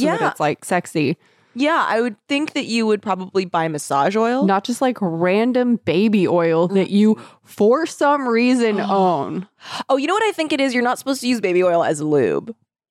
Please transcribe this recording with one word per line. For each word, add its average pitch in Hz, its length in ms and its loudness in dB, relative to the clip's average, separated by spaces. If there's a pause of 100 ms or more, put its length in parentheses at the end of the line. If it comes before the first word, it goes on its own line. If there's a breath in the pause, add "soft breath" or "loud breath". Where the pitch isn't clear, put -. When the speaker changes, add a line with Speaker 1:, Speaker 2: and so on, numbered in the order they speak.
(220)
Speaker 1:
Yeah. 381 100 0
Speaker 2:
it's, - 80 -12
like, 147 260 -4
sexy. 170 520 -2 (360 soft breath)
Speaker 1:
Yeah, 294 340 0
I 220 140 0
would 240 140 -4 (140)
think 294 240 -4
that 277 120 -4
you 226 220 -2
would 208 140 0
probably 190 440 -4
buy 170 220 -2
massage 147 480 -2
oil. 233 300 0
Speaker 2:
Not 190 180 2
just, - 180 -4
like, 254 200 0
random 214 760 0
baby 190 500 2
oil 165 420 2
that 190 200 0
you, 208 320 4 (220 loud breath)
for 247 420 0
some 285 420 0
reason, 233 520 2
Speaker 1:
<gasps> - 20 -2
Speaker 2:
own. 180 680 0 (420 loud breath)
Speaker 1:
Oh, 277 80 2
you 277 100 -2
know 349 60 0
what 440 100 0
I 415 80 0
think 311 220 -4
it 277 80 0
is? 269 120 0
You're 240 100 0
not 247 140 -2
supposed 269 240 -6
to 247 60 -4
use 247 140 0
baby 180 220 2
oil 170 200 2
as 147 180 -2
lube. 139 540 0 (340)